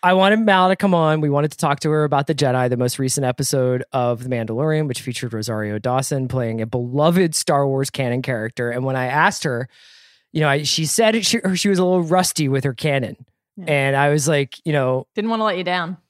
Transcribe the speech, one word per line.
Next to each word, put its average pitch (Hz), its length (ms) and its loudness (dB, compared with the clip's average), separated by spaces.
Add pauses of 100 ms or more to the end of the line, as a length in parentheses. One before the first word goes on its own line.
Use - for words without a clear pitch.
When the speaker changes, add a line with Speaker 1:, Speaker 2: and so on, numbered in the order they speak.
Speaker 1:
I 180 80 6
wanted 190 260 6
Mal 190 300 4
to 190 80 2
come 196 180 2
on. 156 260 2
We 151 80 0
wanted 143 220 0
to - 80 -20
talk 143 220 0
to 156 100 0
her 151 140 2
about 143 240 0
The 156 80 0
Jedi, 127 340 2
the 123 60 0
most 123 240 -2
recent 135 260 -2
episode 127 560 0 (100)
of 123 300 -2
The 127 60 -10
Mandalorian, 127 580 -2
which 127 160 -6
featured 120 320 -8
Rosario 107 460 -4
Dawson 131 480 -2
playing 117 320 -4
a 110 60 -4
beloved 147 680 0
Star 143 320 0
Wars 135 240 -2
canon 127 320 -2
character. 120 480 -4
And 123 140 -4
when 131 100 -2
I 127 120 -2
asked 156 360 0
her, 127 260 -4 (640)
you 151 80 -2
know, 151 80 4
I, 143 140 2
she 156 240 -2
said 220 400 2
she, - 140 0 (160)
she 202 120 0
was 190 120 2
a 185 40 4
little 180 200 2
rusty 165 440 0
with 135 140 0
her 139 100 -2
canon. 135 440 -2 (400)
Speaker 2:
Yeah. 190 100 -14
Speaker 1:
And 139 300 2
I 143 140 4
was 147 180 0
like, 143 260 0 (100)
you 165 80 -2
know 131 440 0
Speaker 2:
Didn't 214 120 -2
wanna 226 160 -2
let 196 140 0
you 185 60 -4
down. 180 320 -4 (140)